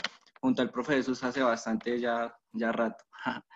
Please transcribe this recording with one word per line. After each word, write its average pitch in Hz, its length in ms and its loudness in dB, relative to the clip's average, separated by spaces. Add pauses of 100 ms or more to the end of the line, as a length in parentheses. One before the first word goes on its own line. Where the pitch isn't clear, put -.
(400)
junto 127 220 4
al 117 100 0
profe 123 220 -2
Jesús 127 280 0
hace 131 200 -2
bastante 117 580 0
ya, 117 340 -2 (180)
ya 113 200 0
rato. 113 320 0 (200)
<laughs> 120 200 -4 (120)